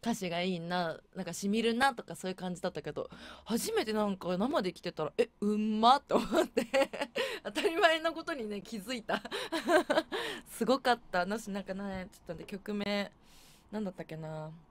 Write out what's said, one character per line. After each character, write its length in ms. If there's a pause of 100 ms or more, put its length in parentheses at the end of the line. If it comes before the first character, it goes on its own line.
「歌 120
詞 140
が 140
い 140
い 40
な」、 400 (160)
な 60
ん 20
か、 80
「し 160
み 140
る 100
な」 240
と 60
か 120
そ 140
う 20
い 40
う 20
感 180
じ 60
だ 80
っ 40
た 100
け 100
ど、 160 (360)
初 280
め 140
て 60
な 120
ん 140
か 180
生 260
で 100
聴 60
い 40
て 100
た 120
ら、 120
「え、 140 (100)
う 160
ん 240
ま」 260
と 100
思 260
っ 40
て。 720
<laughs> 280
当 80
た 100
り 140
前 240
の 120
こ 120
と 100
に 120
ね、 140
気 180
づ 160
い 80
た。 200 (600)
<laughs> 640
す 200
ご 140
か 120
っ 80 (100)
た。 140
な 140
し、 120
な 100
ん 40
か 80
ね、 400
ち 40
ょ 20
っ 80
と 80
待 80
っ 40
て、 60
曲 220
名、 360 (600)
な 100
ん 40
だ 60
っ 40
た 80
っ 40
け 100
な。 340 (200)